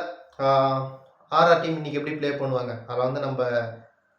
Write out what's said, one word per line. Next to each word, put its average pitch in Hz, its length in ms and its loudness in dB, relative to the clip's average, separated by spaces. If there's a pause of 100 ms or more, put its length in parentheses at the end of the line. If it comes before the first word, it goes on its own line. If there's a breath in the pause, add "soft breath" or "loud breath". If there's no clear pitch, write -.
(400)
ஆ, 135 320 4 (580)
ஆர் 170 220 6
ஆர் 165 100 6
டீம் 156 240 -2
இன்னைக்கு 143 140 -4
எப்படி 151 160 -4
ப்ளே 147 140 -2
பண்ணுவாங்க? 127 560 -4
அதுல 123 180 -2
வந்து 135 160 -2
நம்ம 131 260 -2 (720)